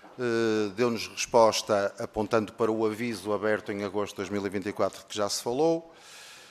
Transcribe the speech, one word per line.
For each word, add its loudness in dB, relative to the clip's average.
eh, 0
deu-nos 0
resposta 4
apontando 0
para 0
o 0
aviso -4
aberto -2
em -4
agosto -4
de -12
dois -6
mil -2
e -2
vinte -4
e -4
quatro -2
que -14
já 0
se -6
falou. 0